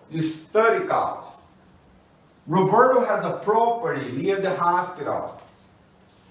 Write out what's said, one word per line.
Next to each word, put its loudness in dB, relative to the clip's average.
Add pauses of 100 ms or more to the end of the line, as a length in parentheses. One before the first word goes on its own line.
is -4
thirty 2
cows. -4 (1040)
Roberto 4
has -2
a -6
property 0
near -2
the -2
hospital. -4 (880)